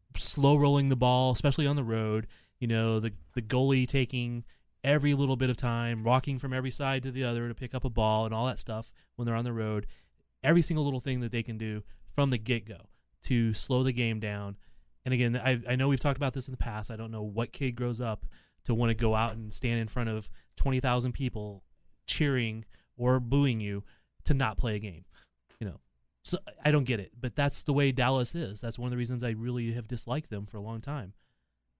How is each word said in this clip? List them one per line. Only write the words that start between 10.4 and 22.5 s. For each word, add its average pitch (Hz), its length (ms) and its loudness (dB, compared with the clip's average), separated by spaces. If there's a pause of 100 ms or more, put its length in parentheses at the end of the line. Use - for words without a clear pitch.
every 165 180 6
single 156 240 2
little 131 140 0
thing 127 220 -2
that 117 100 -4
they 117 120 -2
can 113 140 -8
do 107 260 -6 (300)
from 139 160 2
the 127 80 2
get-go 107 500 -4 (360)
to 117 300 2
slow 127 300 0
the 131 80 2
game 117 280 -2
down. 104 360 -6 (480)
And 127 100 -2
again, 120 220 2
I, 123 320 2
I 127 80 0
know 131 120 2
we've 139 120 2
talked 139 180 0
about 139 160 -2
this 131 140 -8
in 131 40 -10
the 127 60 -10
past. 107 340 -2
I 110 40 -10
don't 113 160 -8
know 110 120 -6
what 107 280 -4
kid 131 240 -4
grows 123 240 -2
up 113 260 -4 (400)
to 120 80 2
wanna 117 220 4
go 110 200 4
out 113 200 0
and 110 180 -8
stand 117 260 -2
in 113 80 -4
front 117 220 -2
of 107 200 -4 (260)
twenty 131 240 4
thousand 123 340 2
people 104 500 -6 (440)
cheering 117 580 0 (320)